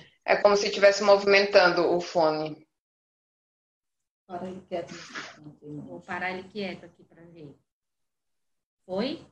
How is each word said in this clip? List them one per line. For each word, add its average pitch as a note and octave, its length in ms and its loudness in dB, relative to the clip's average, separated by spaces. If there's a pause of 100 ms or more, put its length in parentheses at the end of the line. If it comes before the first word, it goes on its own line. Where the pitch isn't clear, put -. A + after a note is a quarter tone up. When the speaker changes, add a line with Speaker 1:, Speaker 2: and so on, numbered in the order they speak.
(240)
Speaker 1:
É - 120 2
como G3+ 200 4
se G3+ 140 -2
tivesse G3+ 320 4
movimentando G3 920 4
o F3 60 0
fone. D#3 680 -2 (1600)
Speaker 2:
Para F#3 220 -12
ele F#3 140 -14
quieto, E3+ 300 -10
não E3+ 80 -16
sei - 340 -18
como D3+ 220 -20
tem D3 240 -14
Speaker 3:
Vou F3+ 200 -16
parar F3+ 300 -10
ele F#3 180 -12
quieto F#3 360 -12
aqui E3+ 180 -20
pra E3 220 -20
ver. E3 340 -20 (1300)
Foi? A#3+ 460 -8